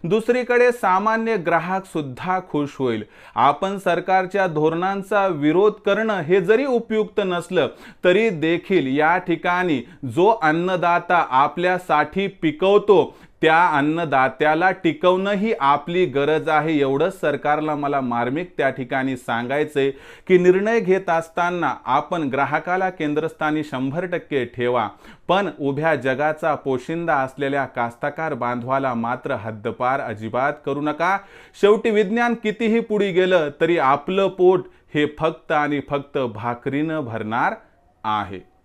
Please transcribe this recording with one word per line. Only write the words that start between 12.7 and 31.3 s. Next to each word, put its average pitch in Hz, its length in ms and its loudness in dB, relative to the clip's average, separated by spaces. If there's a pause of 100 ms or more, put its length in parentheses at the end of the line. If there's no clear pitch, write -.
त्या 160 260 6
अन्नदात्याला 151 1040 2
टिकवणं 185 580 0
ही 208 280 0
आपली 147 460 2
गरज 147 420 0
आहे, 156 320 2
एवढंच 139 400 0
सरकारला 151 540 -2
मला 143 260 -2
मार्मिक 127 580 -4
त्या 139 120 0
ठिकाणी 131 460 -4
सांगायचंय 135 760 -2 (380)
की 185 100 6
निर्णय 196 420 4
घेत 185 300 0
असताना 165 640 -2 (140)
आपण 151 420 0
ग्राहकाला 156 640 -2
केंद्रस्थानी 156 720 -4
शंभर 135 400 -6
टक्के 160 420 -4
ठेवा, 120 400 -2 (420)
पण 185 220 2 (100)
उभ्या 147 360 0
जगाचा 147 580 -2
पोशिंदा 151 600 -4
असलेल्या 135 500 -4
कास्तकार 143 680 -6
बांधवाला 123 600 -4
मात्र 123 400 -4
हद्दपार 113 680 -4
अजिबात 117 520 -4 (140)
करू 143 140 -4
नका. 151 360 -2 (420)